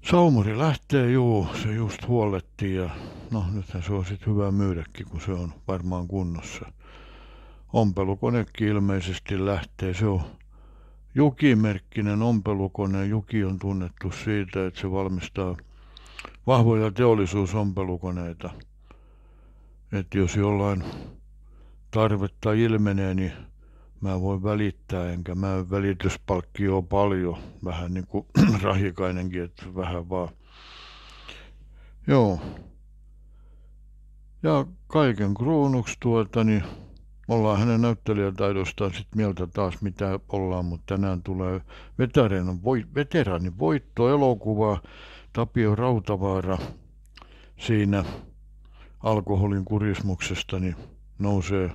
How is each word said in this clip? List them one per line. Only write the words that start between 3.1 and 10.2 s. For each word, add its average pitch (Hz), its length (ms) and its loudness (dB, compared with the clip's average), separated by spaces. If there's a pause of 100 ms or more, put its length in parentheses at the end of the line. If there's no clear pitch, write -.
no, 107 220 -2
nythän 95 300 -6
se 90 100 -4
on 95 120 -2
sit 98 220 -8
hyvä 101 240 2
myydäkin, 95 580 -2
kun 82 120 -8
se 98 120 -4
on 87 200 -4 (160)
varmaan 90 400 -4
kunnossa. 87 640 -6 (1000)
Ompelukonekin 104 960 0
ilmeisesti 98 760 -2
lähtee. 95 480 -4
Se 104 120 0
on 98 140 2 (920)